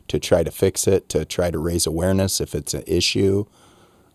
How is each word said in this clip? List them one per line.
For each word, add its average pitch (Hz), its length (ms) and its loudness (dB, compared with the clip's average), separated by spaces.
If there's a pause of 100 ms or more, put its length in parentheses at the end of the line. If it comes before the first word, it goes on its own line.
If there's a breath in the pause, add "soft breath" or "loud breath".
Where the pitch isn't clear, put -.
to 92 120 -2
try 87 240 2
to 78 80 -4
fix - 360 -2
it, 95 220 2
to 78 160 -2
try 87 240 -2
to 80 80 -4
raise 82 300 0
awareness 92 520 0
if - 140 -6
it's - 220 -6
an 71 100 -8
issue. 98 600 2 (680 soft breath)